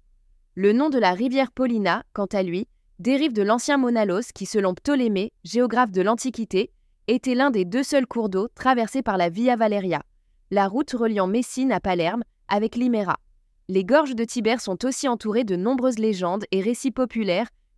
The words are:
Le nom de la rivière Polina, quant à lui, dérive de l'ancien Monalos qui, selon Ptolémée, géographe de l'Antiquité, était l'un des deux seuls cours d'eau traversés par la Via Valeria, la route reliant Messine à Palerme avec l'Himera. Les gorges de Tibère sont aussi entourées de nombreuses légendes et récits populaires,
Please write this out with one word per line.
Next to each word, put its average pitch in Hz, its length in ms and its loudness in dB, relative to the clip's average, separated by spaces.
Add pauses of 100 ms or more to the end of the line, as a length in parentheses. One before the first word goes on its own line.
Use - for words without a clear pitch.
(560)
Le 196 160 4
nom 269 180 2
de 269 80 0
la 196 140 4
rivière 254 400 0
Polina, 226 640 0
quant 202 140 -4
à 196 140 -2
lui, 185 280 -4 (300)
dérive 269 340 2
de 208 80 0
l'ancien 233 360 2
Monalos 233 560 0
qui, 190 120 -10
selon 190 300 0
Ptolémée, 226 580 0 (100)
géographe 233 480 0
de 185 100 0
l'Antiquité, 220 720 -2 (360)
était 247 280 0
l'un 269 160 4
des 190 140 0
deux 226 180 -2
seuls 269 240 2
cours 220 220 -4
d'eau 190 180 -2
traversés 247 540 0
par 202 160 -2
la 175 100 2
Via 233 300 0
Valeria, 202 460 0 (480)
la 196 180 2
route 254 240 -2
reliant 220 340 0
Messine 247 460 -2
à 175 80 -2
Palerme 185 420 0 (240)
avec 214 300 0
l'Himera. 226 400 0 (500)
Les 190 160 2
gorges 269 320 4
de 226 80 -2
Tibère 226 380 -2
sont 190 240 -4
aussi 269 240 -2
entourées 226 340 0
de 190 140 -2
nombreuses 240 420 0
légendes 196 520 -2
et 190 100 -2
récits 233 300 -2
populaires, 220 580 -2 (280)